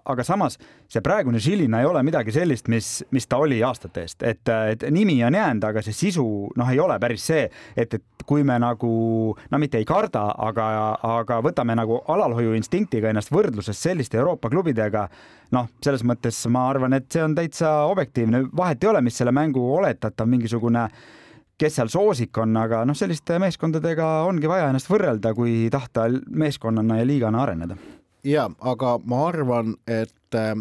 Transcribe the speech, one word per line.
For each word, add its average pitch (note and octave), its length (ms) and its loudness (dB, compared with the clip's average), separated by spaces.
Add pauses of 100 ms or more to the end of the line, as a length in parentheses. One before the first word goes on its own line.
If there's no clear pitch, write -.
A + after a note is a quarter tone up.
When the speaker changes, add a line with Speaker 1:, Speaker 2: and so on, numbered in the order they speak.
Speaker 1:
aga B2 220 -4
samas F3 320 0 (260)
see - 160 -4
praegune C3+ 400 0
Žilina B2+ 400 2
ei C#3+ 80 4
ole D#3 140 2
midagi B2+ 320 0
sellist, D#3 340 0
mis, A2+ 300 -2 (100)
mis C3 180 0
ta B2 140 2
oli C#3+ 220 2
aastate G#2 420 -4
eest. - 180 -12
Et, A2+ 300 0 (120)
et A2 260 -2
nimi F3 320 2
on B2 120 2
jäänud, C3+ 300 0
aga G#2+ 160 -2
see G#2+ 160 -8
sisu, F3 300 0 (280)
noh, B2 140 0
ei C3 100 2
ole D3+ 200 2
päris A#2+ 260 -2
see, D3+ 220 0 (240)
et, A#2 260 -2
et - 280 -14
kui D3 180 2
me B2 160 2
nagu, A#2+ 320 0 (560)
no - 100 -2
mitte C#3+ 220 0
ei G#2+ 80 0
karda, E3+ 400 0
aga, A2 360 -2 (400)
aga A#2 360 -2
võtame A#2+ 360 0
nagu A2+ 260 0 (100)
alalhoiuinstinktiga A#2+ 1000 0
ennast G#2+ 220 -2
võrdluses B2+ 480 0
selliste D#3 400 -2
Euroopa C#3+ 320 0
klubidega, A2 540 0 (460)
noh, B2 260 0
selles C3+ 260 0
mõttes A#2+ 360 -2 (100)
ma B2+ 180 2
arvan, C3 260 2
et C3+ 140 0
see E3 160 0
on D#3 120 0
täitsa E3 340 0 (160)
objektiivne. C3 560 2 (100)
Vahet E3 320 0
ei G#3 60 4
ole, G3 120 4
mis A#2+ 140 0
selle B2 160 2
mängu C#3 400 2
oletatav B2 560 0
mingisugune, A#2 600 0 (640)
kes D#3 260 0
seal A2+ 120 0
soosik F3 460 0
on, A2 200 2
aga A2+ 280 0
noh, D3 120 0
selliste E3+ 420 -2
meeskondadega E3 720 -2 (140)
ongi E3 280 0
vaja F3 180 2
ennast C3 220 -2
võrrelda, B2 420 2
kui A#2 380 2
tahta A#2+ 360 -2 (180)
meeskonnana A2+ 760 0
ja A#2+ 80 2
liigana A#2+ 360 0
areneda. E2+ 340 -6 (460)
Speaker 2:
Jaa, C#3 260 0 (100)
aga A#2+ 400 0
ma A#2+ 260 -2
arvan, B2 580 -2
et, A2+ 340 -4 (140)
äh, A2 300 0